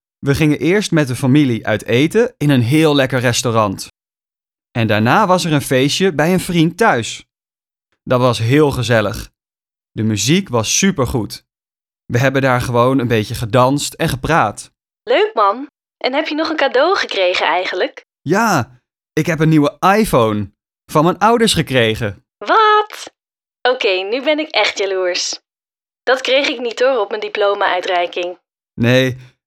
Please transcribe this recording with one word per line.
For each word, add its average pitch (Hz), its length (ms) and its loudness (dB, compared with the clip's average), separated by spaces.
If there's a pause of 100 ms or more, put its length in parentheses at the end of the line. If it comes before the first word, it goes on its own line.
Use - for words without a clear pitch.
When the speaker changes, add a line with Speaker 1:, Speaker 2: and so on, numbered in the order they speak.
(180)
Speaker 1:
we 139 160 0
gingen 147 240 2
eerst 185 320 0
met 147 180 0
de 123 80 -6
familie 131 500 2
uit 104 180 -2
eten 160 520 0
in 147 140 0
een 131 120 4
heel 151 320 2
lekker 131 260 0
restaurant. 113 680 -2 (840)
En 117 160 -2
daarna 117 400 2
was 175 180 2
er 165 80 -2
een 147 80 2
feestje 143 540 0
bij 156 180 0
een 180 80 2
vriend 170 360 0
thuis. 160 480 -2 (760)
Dat 123 180 0
was 123 180 2
heel 139 320 2
gezellig. 110 600 -2 (600)
De - 120 -6
muziek 110 460 0
was 113 300 -2
supergoed. 127 680 -2 (580)
We 117 140 -2
hebben 135 240 0
daar 127 180 2
gewoon 123 380 2
een 120 100 -2
beetje 113 260 -2
gedanst 123 600 0
en 165 140 -2
gepraat. 127 600 -2 (320)
Speaker 2:
Leuk 359 320 0
man. 233 320 0 (300)
En - 180 -4
heb 311 120 -2
je 311 80 -6
nog 320 140 -2
een 320 80 -6
cadeau 294 400 0
gekregen 185 500 -2
eigenlijk? 185 580 -4 (160)
Speaker 1:
Ja, 180 600 -2 (320)
ik 156 140 -2
heb 156 140 -2
een 160 80 2
nieuwe 147 280 2 (200)
iPhone 113 540 0 (400)
van 156 140 2
mijn 175 140 0
ouders 226 360 2
gekregen. 117 720 -2 (120)
Speaker 2:
Wat? 427 720 0 (560)
Oké, 254 200 0
nu 196 340 -2
ben 302 160 0
ik 311 120 -6
echt - 280 -2
jaloers. 185 600 -4 (640)
Dat 254 180 0
kreeg 277 280 0
ik 247 120 -6
niet 233 200 -6
hoor, 254 180 2
op 202 100 -2
mijn 214 120 -6
diploma-uitreiking. 180 1160 -2 (360)
Speaker 1:
Nee, 127 420 0 (300)